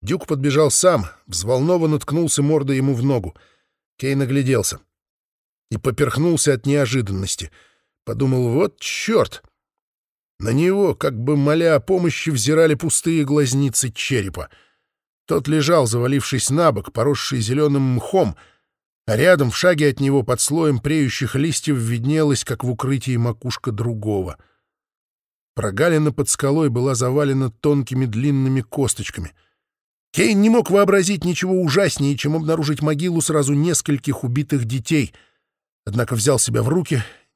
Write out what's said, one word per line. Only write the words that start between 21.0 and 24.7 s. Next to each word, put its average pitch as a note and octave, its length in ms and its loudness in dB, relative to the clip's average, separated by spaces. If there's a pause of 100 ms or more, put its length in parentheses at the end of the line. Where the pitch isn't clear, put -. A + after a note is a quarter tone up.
листьев, C#3+ 420 -2
виднелась, B2+ 680 0
как - 200 -6
в B2 60 -2
укрытии, C3 480 -2
макушка A#2 540 -4
другого. G#2 680 -4 (1160)